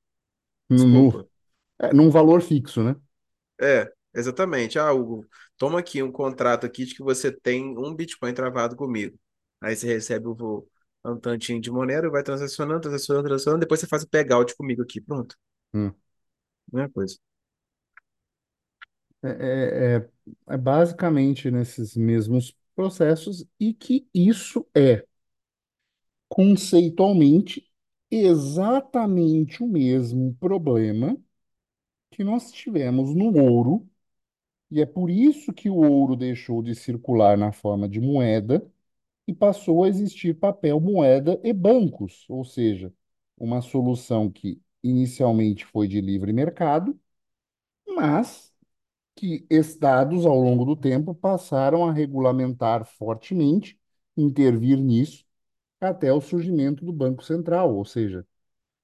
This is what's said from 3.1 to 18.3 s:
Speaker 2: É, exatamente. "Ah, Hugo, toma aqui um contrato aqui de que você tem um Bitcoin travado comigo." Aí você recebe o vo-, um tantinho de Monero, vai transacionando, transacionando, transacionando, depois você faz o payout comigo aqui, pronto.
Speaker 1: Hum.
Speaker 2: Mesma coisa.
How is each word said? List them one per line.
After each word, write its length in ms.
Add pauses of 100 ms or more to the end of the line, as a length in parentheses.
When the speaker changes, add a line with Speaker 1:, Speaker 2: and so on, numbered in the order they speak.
Speaker 2:
É, 300 (240)
exatamente. 640
"Ah, 140
Hugo, 340 (300)
toma 240
aqui 220
um 100
contrato 540
aqui 180
de 100
que 80
você 300
tem 460
um 160
Bitcoin 400
travado 420
comigo." 420 (420)
Aí 160
você 100
recebe 420
o 60
vo-, 340 (360)
um 140
tantinho 420
de 100
Monero, 400
vai 120
transacionando, 600
transacionando, 460
transacionando, 320
depois 200
você 60
faz 180
o 40
payout 480
comigo 260
aqui, 180
pronto. 360 (360)
Speaker 1:
Hum. 220 (800)
Speaker 2:
Mesma 180
coisa. 280 (2000)